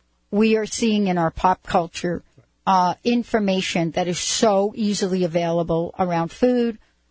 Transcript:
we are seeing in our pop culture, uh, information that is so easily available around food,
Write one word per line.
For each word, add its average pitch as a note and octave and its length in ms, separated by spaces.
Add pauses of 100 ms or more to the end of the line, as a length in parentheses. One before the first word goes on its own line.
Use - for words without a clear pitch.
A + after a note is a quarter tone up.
(300)
we A3 260
are G#3+ 100
seeing G#3+ 400
in F3+ 120
our E3 120
pop - 320
culture, F3 600 (440)
uh, F3+ 280 (100)
information G3 880
that F3+ 140
is F3 120
so G#3 580
easily G3 480
available E3+ 760
around E3+ 300
food, A#3+ 500 (320)